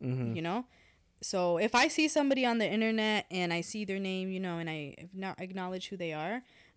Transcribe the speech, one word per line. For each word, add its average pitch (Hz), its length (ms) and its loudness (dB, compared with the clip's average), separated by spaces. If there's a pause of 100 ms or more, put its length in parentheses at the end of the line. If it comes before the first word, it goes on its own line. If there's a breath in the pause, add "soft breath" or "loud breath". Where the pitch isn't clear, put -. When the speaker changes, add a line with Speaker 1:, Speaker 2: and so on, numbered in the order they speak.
Speaker 1:
Mm-hmm. 127 320 -2
Speaker 2:
you 165 80 -4
know? 196 220 -2 (560 soft breath)
So 175 380 2
if 214 160 2
I 262 140 6
see 311 200 4
somebody 277 380 4
on 233 120 2
the 208 120 2
internet 214 600 2
and 175 220 0
I 170 80 0
see 214 240 0
their 196 140 -4
name, 190 320 -2
you 185 100 -4
know, 175 180 -4
and 165 120 -4
I 151 280 -8
acknow-, 190 400 -8
acknowledge 185 500 -6
who 196 80 -8
they 170 180 -4
are, 190 280 -4 (340 soft breath)